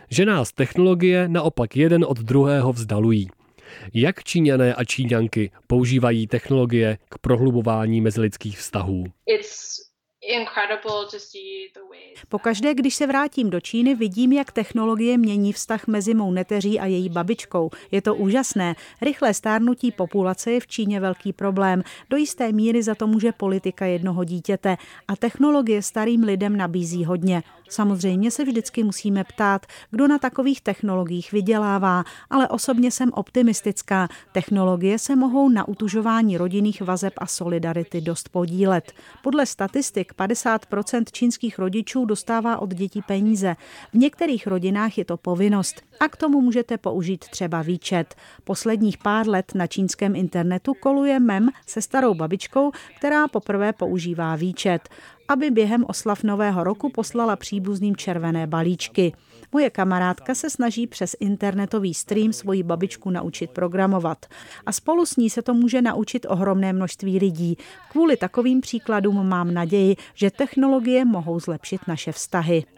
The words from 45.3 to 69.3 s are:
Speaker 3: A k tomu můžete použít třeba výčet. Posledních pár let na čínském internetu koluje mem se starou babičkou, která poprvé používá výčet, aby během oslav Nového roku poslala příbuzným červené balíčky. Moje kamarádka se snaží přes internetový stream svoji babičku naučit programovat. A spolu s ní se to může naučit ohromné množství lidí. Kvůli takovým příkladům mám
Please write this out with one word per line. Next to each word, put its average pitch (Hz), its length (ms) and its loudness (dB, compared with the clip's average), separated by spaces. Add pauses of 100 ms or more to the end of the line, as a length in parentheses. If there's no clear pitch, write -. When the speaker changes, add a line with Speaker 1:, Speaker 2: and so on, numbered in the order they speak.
Speaker 3:
A 302 100 2
k - 80 -14
tomu 294 240 2
můžete 240 360 0
použít 185 520 -4
třeba 170 320 -4
výčet. 170 540 -4 (280)
Posledních 214 540 0
pár 220 300 0
let 190 280 0
na 175 120 0
čínském 190 480 -2
internetu 180 580 -2
koluje 277 460 2
mem 220 300 4 (180)
se - 140 -6
starou 254 320 0
babičkou, 185 580 -2 (260)
která 302 300 2
poprvé 208 460 -2
používá 170 600 -2
výčet, 175 540 -2 (380)
aby 285 240 0
během 226 360 2
oslav 202 360 -4
Nového 202 400 0
roku 208 260 -2
poslala 226 460 -2
příbuzným 202 600 -2
červené 165 520 -4
balíčky. 165 640 0 (380)
Moje 277 180 2
kamarádka 185 640 -2
se 320 140 -6
snaží 233 380 -2
přes - 320 -6
internetový 202 720 -2
stream 214 400 0
svoji 196 300 -2
babičku 170 460 -4
naučit 170 420 -6
programovat. 180 720 0 (400)
A 208 60 -4
spolu 339 340 0
s - 100 -4
ní 233 140 2
se 233 120 -4
to 247 120 -2
může 240 280 2
naučit 233 480 -2
ohromné 190 440 2
množství 185 460 -2
lidí. 170 380 0 (340)
Kvůli 311 260 4
takovým 254 440 0
příkladům 202 640 0
mám 175 260 0